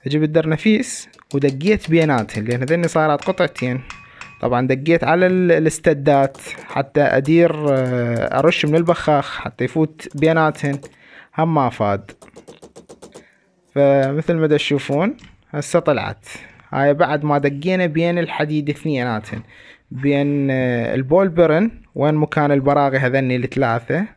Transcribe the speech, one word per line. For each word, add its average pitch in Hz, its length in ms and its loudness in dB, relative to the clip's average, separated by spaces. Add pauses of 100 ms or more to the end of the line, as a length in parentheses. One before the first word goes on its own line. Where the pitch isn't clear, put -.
جبت 151 220 0
درنفيس 165 800 0 (240)
ودقيت 143 560 0
بيناتهن، 131 560 0
لأن 120 160 -2
هذني 165 260 -2
صايرات 156 380 0
قطعتين. 135 580 -4 (580)
طبعا 123 260 0
دقيت 143 360 0
على 175 240 2
ال-، 185 240 2
الاستدات 147 880 2 (300)
حتى 139 340 -2
أدير، 151 720 2
آه، 123 680 0
أرش 160 260 2
من 151 100 2
البخاخ 160 640 0
حتى - 240 -8
يفوت 156 520 -4
بيناتهن، 156 640 0 (580)
هم 160 160 0
ما 135 160 2
فاد. 101 420 -4 (1600)
فمثل 139 580 2
ما 160 140 2
دا 147 100 4
تشوفون 147 600 -2 (320)
هسه 147 300 -2
طلعت. 117 460 -4 (440)
هاي 143 240 2
بعد 147 320 0
ما 147 120 2
دقينا 147 480 -2
بين 170 340 0
الحديد 151 500 -4
اثنيناتهن، 123 720 -4 (500)
بين، 143 600 0
آه، 123 440 -2
البول 160 340 2
بيرن 170 420 2 (240)
وين 147 200 0
مكان 151 360 0
البراغي 139 460 2
هذني 127 380 0
الثلاثة 123 680 -2 (120)